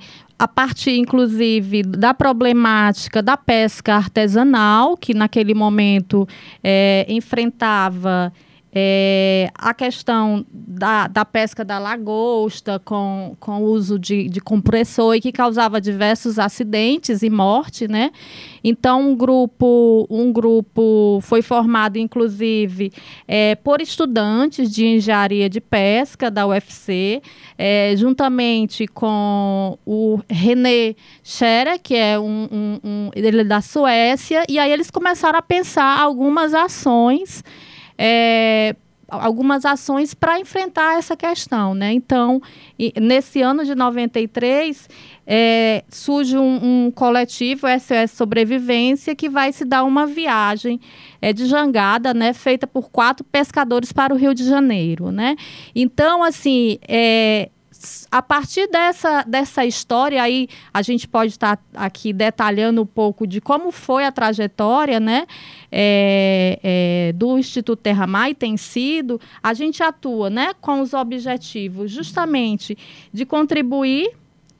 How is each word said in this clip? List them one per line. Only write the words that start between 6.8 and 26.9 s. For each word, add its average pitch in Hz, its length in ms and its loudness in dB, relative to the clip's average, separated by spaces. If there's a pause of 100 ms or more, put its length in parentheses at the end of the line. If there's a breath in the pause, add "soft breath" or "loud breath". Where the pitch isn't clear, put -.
enfrentava, 196 1200 -2 (440 soft breath)
é, 196 800 2
a - 180 -4
questão 226 800 -2
da, 196 560 -4
da 208 160 -2
pesca 220 400 -4
da 202 140 -8
lagosta 214 1000 -4
com, 196 600 -6
com 208 220 -6
o 214 40 0
uso 208 340 0
de, 196 280 -2
de 185 140 -6
compressor 226 720 2
e 226 80 2
que 254 100 -4
causava 226 480 0
diversos 208 600 -2
acidentes 214 800 0
e 226 80 2
morte, 214 580 0
né? 220 220 0 (540 loud breath)
Então, 254 480 2
um 262 40 2
grupo, 240 920 4
um 233 240 0
grupo 220 880 2
foi 226 220 0
formado, 226 540 0
inclusive, 214 920 -2 (360 loud breath)
é, 214 260 2
por 285 260 0
estudantes 247 920 0
de 220 160 2
engenharia 202 600 2
de 196 140 -4
pesca 220 720 0
da 202 160 -2
U 196 40 0
F 196 220 -4
C, 196 480 -4 (340 loud breath)